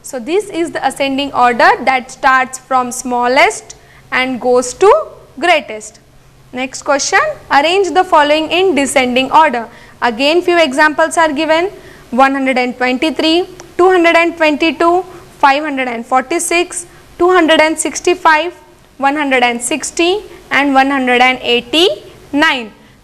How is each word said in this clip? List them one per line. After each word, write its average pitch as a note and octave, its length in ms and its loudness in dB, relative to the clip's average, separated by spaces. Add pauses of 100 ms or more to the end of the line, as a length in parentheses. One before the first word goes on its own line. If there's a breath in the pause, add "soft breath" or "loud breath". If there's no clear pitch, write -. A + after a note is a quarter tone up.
So - 160 -12
this E4+ 300 -4
is E4 240 -6
the D#4 140 -6
ascending C#4 460 -4
order B3 380 2 (140)
that B3+ 260 -2
starts C4 480 0
from B3 320 -2
smallest B3 840 -2 (340 soft breath)
and B3+ 300 -4
goes B3 340 0
to G4 160 4 (480)
greatest. C#4+ 600 -4 (520)
Next C4 300 -10
question, C#4+ 380 0 (300)
arrange E4+ 400 0
the F#4 140 2
following D#4 460 2
in F4+ 240 0
descending B3+ 560 0
order. B3 380 2 (320 loud breath)
Again C#4 400 0
few F4 220 0
examples D#4 560 0
are D#4+ 140 2
given, D#4+ 380 0 (400 loud breath)
one C4+ 220 2
hundred C4 260 -2
and B3 180 -4
twenty-three, D#4+ 680 0 (300)
two F4+ 140 4
hundred E4+ 260 4
and E4+ 200 2
twenty-two, E4 680 0 (400 loud breath)
five C#4+ 200 4
hundred C4+ 260 -4
and A#3 180 -8
forty-six, E4 800 -2 (320 loud breath)
two F4 120 2
hundred D#4+ 300 4
and D#4 180 0
sixty-five, E4+ 760 0 (420)
one C4+ 180 -2
hundred C4+ 280 0
and A#3+ 180 -2
sixty F4 640 -2 (280 loud breath)
and C#4 220 0
one C4+ 180 2
hundred B3+ 300 0
and B3+ 220 2
eighty-nine. C#4 1300 -2 (320 soft breath)